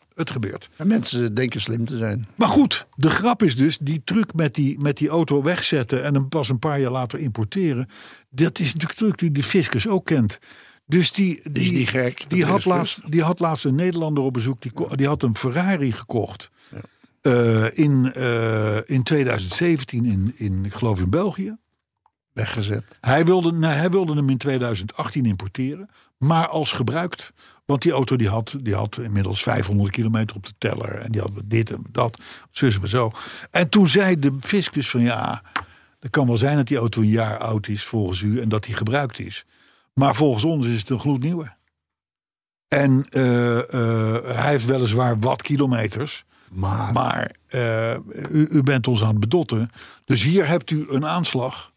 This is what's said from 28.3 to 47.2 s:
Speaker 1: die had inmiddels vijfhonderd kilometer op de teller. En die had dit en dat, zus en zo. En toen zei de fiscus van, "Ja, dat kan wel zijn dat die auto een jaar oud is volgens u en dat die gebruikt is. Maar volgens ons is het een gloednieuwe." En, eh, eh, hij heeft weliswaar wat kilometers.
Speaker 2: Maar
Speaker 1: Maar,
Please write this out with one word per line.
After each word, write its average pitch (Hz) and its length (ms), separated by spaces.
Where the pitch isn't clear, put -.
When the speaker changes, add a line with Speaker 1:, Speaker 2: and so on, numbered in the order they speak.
Speaker 1:
die 107 140
had 104 220
inmiddels 101 460
vijfhonderd 101 480
kilometer 110 440
op 98 100
de - 120
teller. 104 380
En 110 160
die 107 100
had 101 100
dit 113 260
en - 200
dat, 120 260
zus 110 300
en 101 60
zo. 113 240
En 175 180
toen 202 180
zei 185 320
de 139 220
fiscus 156 480
van, 123 120
"Ja, 120 420
dat 120 120
kan 143 160
wel 117 100
zijn 139 180
dat 139 120
die 143 100
auto 113 240
een 107 60
jaar 110 300
oud 110 300
is 104 160
volgens 92 380
u 107 200
en 110 80
dat 107 140
die 110 120
gebruikt 117 440
is. - 260
Maar 135 220
volgens 120 280
ons 156 220
is 117 140
het - 100
een 123 100
gloednieuwe." 147 540
En, 139 420
eh, 120 480
eh, 117 800
hij 131 160
heeft 127 140
weliswaar 123 540
wat 127 220
kilometers. 127 800
Speaker 2:
Maar 98 420
Speaker 1:
Maar, - 420